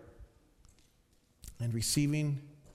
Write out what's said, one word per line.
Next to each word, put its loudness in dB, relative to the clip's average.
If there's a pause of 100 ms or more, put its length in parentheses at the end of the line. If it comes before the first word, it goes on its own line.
(1600)
and 0
receiving 2 (320)